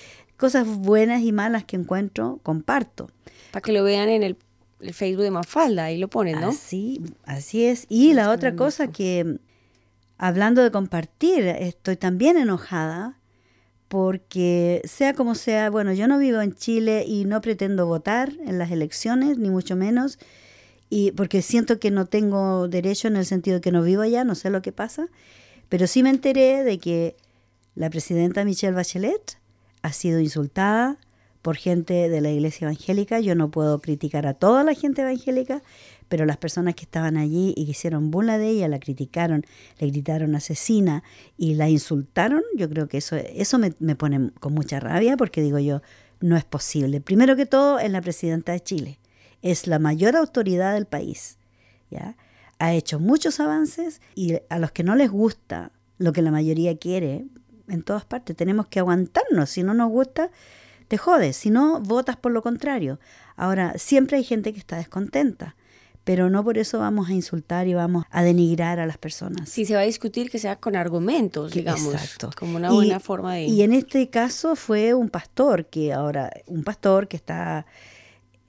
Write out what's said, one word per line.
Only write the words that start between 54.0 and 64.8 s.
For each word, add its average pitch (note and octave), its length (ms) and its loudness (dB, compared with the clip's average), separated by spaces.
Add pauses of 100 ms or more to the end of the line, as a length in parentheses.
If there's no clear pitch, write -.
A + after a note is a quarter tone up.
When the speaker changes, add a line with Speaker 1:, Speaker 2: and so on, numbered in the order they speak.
Speaker 1:
y E3+ 200 -4 (160)
a E3 100 -4
los E3 140 -4
que F3 100 -4
no F#3+ 140 2
les C4+ 120 4
gusta G3 640 -4 (280)
lo F3 120 2
que E3+ 100 0
la D#3+ 100 2
mayoría D#3+ 460 0
quiere, F3 460 -4 (460)
en E3+ 140 -6
todas G3+ 200 -6
partes B3 320 -10
tenemos G3 320 -2
que - 120 -2
aguantarnos. F#3 720 2
Si F#3 120 -4
no G3 120 0
nos A#3 140 2
gusta, C4 420 0 (580)
te G#3+ 80 0
jodes, A3 400 2
si G#3 140 0
no, D4 280 4
votas A#3+ 380 -2
por B3 160 -4
lo A3+ 80 -2
contrario. A#3 580 -4 (380)
Ahora, F#3 400 -2
siempre C4+ 400 4
hay C4 80 0
gente G#3+ 280 -2
que G#3+ 60 -14
está - 160 -12
descontenta, G3 800 -4 (480)